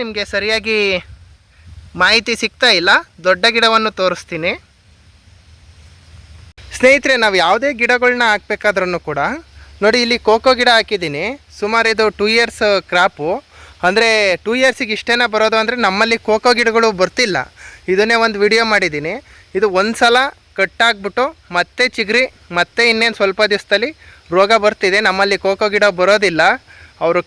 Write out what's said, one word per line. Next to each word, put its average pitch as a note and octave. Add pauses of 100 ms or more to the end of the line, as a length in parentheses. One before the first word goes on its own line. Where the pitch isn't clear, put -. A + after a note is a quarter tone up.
ನಿಮಗೆ G#3
ಸರಿಯಾಗಿ G#3+ (1200)
ಮಾಹಿತಿ A3
ಸಿಗ್ತಾ A#3+ (120)
ಇಲ್ಲ, F3+ (380)
ದೊಡ್ಡ F#3 (120)
ಗಿಡವನ್ನು A3 (100)
ತೋರಿಸ್ತೀನಿ. F3 (2250)
ಸ್ನೇಹಿತರೆ, C4+ (100)
ನಾವು G3+
ಯಾವುದೇ A3+ (140)
ಗಿಡಗಳ್ನ B3
ಹಾಕ್ಬೇಕಾದ್ರೂ F#3+ (100)
ಕೂಡ C#3+ (640)
ನೋಡಿ, A3+
ಇಲ್ಲಿ A#3
ಕೋಕೋ A#3
ಗಿಡ B3 (100)
ಹಾಕಿದ್ದೀನಿ. E3+ (360)
ಸುಮಾರು A3+
ಇದು A3 (160)
ಟೂ G#3 (100)
ಇಯರ್ಸ್ A3+ (260)
ಕ್ರಾಪು, F3 (560)
ಅಂದರೆ A3 (360)
ಟೂ A3
ಇಯರ್ಸಿಗೆ B3+
ಇಷ್ಟೇನ A#3+
ಬರೋದು A3
ಅಂದರೆ A#3 (100)
ನಮ್ಮಲ್ಲಿ A3 (100)
ಕೋಕೋ A3
ಗಿಡಗಳು A3+ (120)
ಬರ್ತಿಲ್ಲ. F#3 (540)
ಇದನ್ನೇ A3
ಒಂದು G#3+
ವಿಡಿಯೋ A3
ಮಾಡಿದ್ದೀನಿ. E3+ (440)
ಇದು G#3+ (140)
ಒಂದು A3
ಸಲ A#3+ (420)
ಕಟ್ಟಾಗ್ಬಿಟ್ಟು G3+ (320)
ಮತ್ತೆ F3+ (120)
ಚಿಗುರಿ, A3+ (360)
ಮತ್ತೆ F3
ಇನ್ನೇನು A3+
ಸ್ವಲ್ಪ G3 (100)
ದಿವಸದಲ್ಲಿ G#3 (460)
ರೋಗ G3+ (140)
ಬರ್ತಿದೆ. G3+ (100)
ನಮ್ಮಲ್ಲಿ G3 (100)
ಕೋಕೋ G3
ಗಿಡ G#3 (160)
ಬರೋದಿಲ್ಲ, F#3 (640)
ಅವರು F3